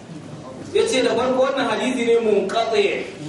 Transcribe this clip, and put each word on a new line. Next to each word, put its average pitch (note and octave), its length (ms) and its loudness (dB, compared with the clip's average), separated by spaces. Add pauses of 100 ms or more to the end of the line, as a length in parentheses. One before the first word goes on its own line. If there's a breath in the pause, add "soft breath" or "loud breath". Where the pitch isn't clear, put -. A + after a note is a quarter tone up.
(720)
Ya - 160 2
ce B3+ 160 2
da A3+ 80 2
farko B3+ 400 2
wannan C4 160 0
hadisi A3+ 400 0
ne A#3 160 6
munqati, G3+ 800 2 (240)